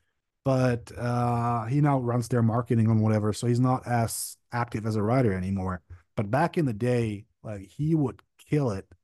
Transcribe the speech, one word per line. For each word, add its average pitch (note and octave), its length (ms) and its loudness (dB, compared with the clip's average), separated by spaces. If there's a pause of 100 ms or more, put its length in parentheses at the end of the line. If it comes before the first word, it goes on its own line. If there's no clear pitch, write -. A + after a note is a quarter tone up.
(440)
But, B2+ 520 0
uh, A#2+ 720 0
he C3+ 140 0
now C#3+ 180 4
runs A#2+ 300 -2
their A#2+ 140 2
marketing A2+ 440 2
and A2 160 4
whatever, G#2+ 300 2
so A#2+ 140 -4
he's A#2+ 140 2
not B2+ 260 2
as A#2 500 -2 (160)
active A#2+ 340 -4
as A2 100 -2
a G#2 60 0
rider A#2 320 2
anymore. F#2 480 -4 (340)
But G2+ 140 -4
back D#3+ 260 0
in E3+ 80 0
the B2+ 80 0
day, A2+ 540 -2 (160)
like, G2+ 260 -12
he D#3 260 -2
would C#3 260 0 (180)
kill C#3+ 320 0
it, G2 160 -6 (180)